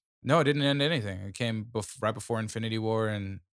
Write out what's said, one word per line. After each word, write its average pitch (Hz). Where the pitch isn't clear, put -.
no, 143
it 147
didn't 147
end 143
anything. 110
It 98
came 113
bef-, 113
right 107
before 110
Infinity 110
War 110
and, 98